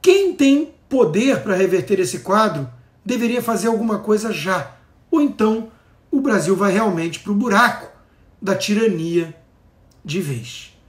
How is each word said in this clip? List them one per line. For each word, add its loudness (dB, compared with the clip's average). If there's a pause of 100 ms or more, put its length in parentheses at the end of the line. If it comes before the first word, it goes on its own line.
Quem 4
tem 2 (160)
poder 2
para -2
reverter 0
esse -4
quadro 0 (360)
deveria -2
fazer -2
alguma -2
coisa 0
já, -4 (340)
ou 2
então 0 (380)
o 0
Brasil 2
vai 2
realmente -2
pro -6
buraco 2 (520)
da -2
tirania -2 (680)
de -6
vez. -10 (160)